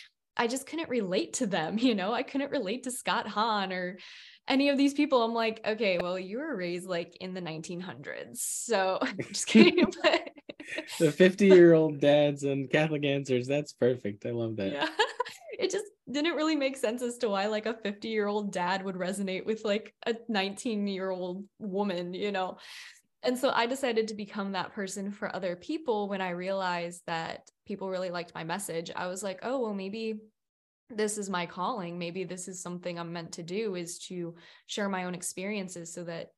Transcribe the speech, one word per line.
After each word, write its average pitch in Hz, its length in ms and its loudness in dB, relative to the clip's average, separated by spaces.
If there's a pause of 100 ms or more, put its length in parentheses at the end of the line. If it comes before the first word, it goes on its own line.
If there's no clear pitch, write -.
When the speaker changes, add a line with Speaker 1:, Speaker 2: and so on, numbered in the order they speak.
(360)
Speaker 1:
I 233 120 2
just 262 200 -4
couldn't 320 220 -6
relate 226 460 -2
to 233 120 0
them. 175 320 -2
You 240 160 4
know, 190 160 -2
I 240 120 0
couldn't 277 280 -4
relate 233 320 -2
to 254 80 -6
Scott 208 340 -2
Hahn 208 460 0
or 180 260 -6 (520)
any 269 180 4
of 277 100 4
these 277 160 4
people. 277 300 4
I'm 226 100 0
like, 226 320 0
"Okay, 208 320 2
well, 180 220 -2
you 190 200 -8
were 302 180 -6
raised, 180 280 -4
like, 170 360 -4
in 185 120 -8
the 185 60 -6
nineteen 170 400 -8
hundreds." 143 640 -10
So 190 560 0
<laughs> - 20 -4
I'm 254 160 -2 (140)
just - 160 2
kidding. 311 420 10
Speaker 2:
<laughs> - 140 -4
Speaker 1:
But 330 260 4 (720)
Speaker 2:
The 156 120 6
fifty-year-old 175 880 10
dads 143 440 6
and 139 260 0
Catholic 156 360 2
Answers. 131 420 0
That's 147 260 -2
perfect. 120 520 0
I 120 60 -4
love 113 260 -2
that. 98 160 0
Speaker 1:
Yeah. 311 200 0
<laughs> - 40 -2 (600)
It 427 140 -2
just 403 140 -4 (260)
didn't 294 240 0
really 311 220 2
make 269 180 0
sense 247 260 -2
as 240 180 -4
to 233 100 0
why, 196 180 0
like, 214 180 -2
a 240 100 -2
fifty-year-old 208 760 -4
dad 185 320 -2
would 190 120 -4
resonate 185 500 -4
with, 220 180 -4
like, 220 300 -2 (120)
a 233 100 0 (120)
nineteen-year-old 196 1160 -2 (140)
woman, 185 540 -4
you 196 200 -4
know? 185 240 -4 (640)
And 247 140 0
so 254 120 2
I 233 160 2
decided 233 440 0
to 214 60 -8
become 202 360 -6
that 185 220 -4
person 196 380 -6
for 202 240 -6
other 185 200 -4
people 214 540 -4
when 196 120 -4
I 185 100 -4
realized 175 760 -4
that 165 420 -6 (160)
people 196 240 -6
really 185 220 -4
liked 170 240 -8
my 165 80 -6
message. 170 520 -6
I 180 120 -4
was 190 160 -6
like, 185 200 -8
"Oh, 262 160 -4
well, 220 140 -2
maybe 214 460 -6 (680)
this 214 280 -2
is 196 120 -6
my 175 160 -2
calling. 180 520 -6
Maybe 175 260 -6
this 180 240 -10
is 185 140 -12
something 175 380 -8
I'm 170 140 -8
meant 170 200 -10
to 175 100 -10
do, 190 320 -4
is 170 220 -8 (120)
to 170 260 -8 (320)
share 202 220 -4
my 185 160 -2
own 180 100 -6
experiences 185 800 -8
so 175 100 -10
that 165 340 -10